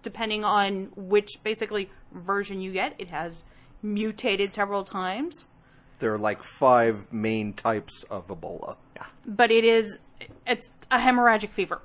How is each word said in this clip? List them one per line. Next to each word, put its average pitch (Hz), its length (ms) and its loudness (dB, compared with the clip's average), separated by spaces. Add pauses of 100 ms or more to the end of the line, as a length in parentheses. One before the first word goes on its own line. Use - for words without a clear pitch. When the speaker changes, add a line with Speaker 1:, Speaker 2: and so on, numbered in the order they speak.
Speaker 1:
depending 214 420 -6
on 196 520 0
which, 202 340 0 (140)
basically, 214 460 -4 (220)
version 196 500 -4
you 190 120 -8
get. 233 260 -4
It 185 120 -12
has 165 340 -8 (360)
mutated 208 720 -2
several 202 300 -2
times. 196 640 -6 (540)
Speaker 2:
There 110 140 0
are, 107 40 -2
like, 104 260 -2
five 117 720 4
main 110 400 -2
types - 500 -4
of 90 240 -10
Ebola. 85 480 -10 (200)
Speaker 3:
Yeah. - 100 -14 (200)
Speaker 1:
But 226 260 4
it 226 120 6
is, 226 360 4 (460)
it's - 280 -4 (180)
a 254 60 4
hemorrhagic 240 520 4
fever. 175 360 -4